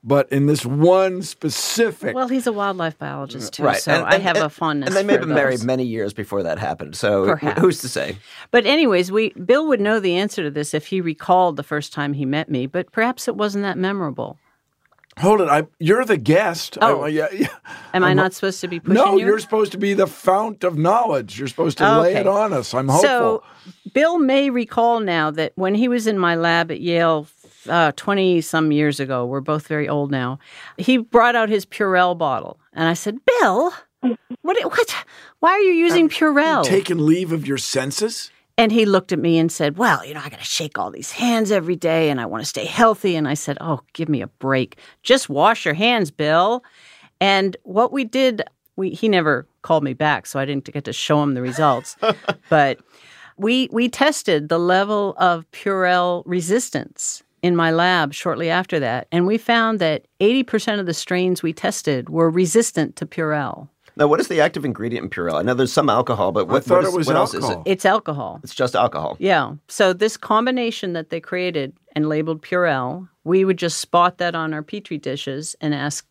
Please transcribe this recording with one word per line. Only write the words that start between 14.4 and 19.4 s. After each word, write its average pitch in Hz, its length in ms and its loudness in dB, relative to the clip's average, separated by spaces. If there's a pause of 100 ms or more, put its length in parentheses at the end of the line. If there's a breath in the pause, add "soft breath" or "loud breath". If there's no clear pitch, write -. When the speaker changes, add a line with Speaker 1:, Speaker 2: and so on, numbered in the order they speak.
Speaker 1:
Hold 202 220 4
it. 165 80 2
I, 151 180 4 (140)
you're 208 240 4
the 220 120 2
guest. 160 640 0
I, 220 120 4
Speaker 2:
Oh. 139 140 0
Speaker 1:
yeah, 151 260 -2
yeah. 196 160 -2 (440 loud breath)
Speaker 2:
Am 185 120 2
I 180 60 4
Speaker 1:
I'm 185 60 4
Speaker 2:
not 185 180 2
supposed 190 260 -6
to 180 80 -8
be 175 100 -8
pushing 180 160 0
Speaker 1:
No, 392 220 4
Speaker 2:
you? 370 100 4
Speaker 1:
you're 214 140 2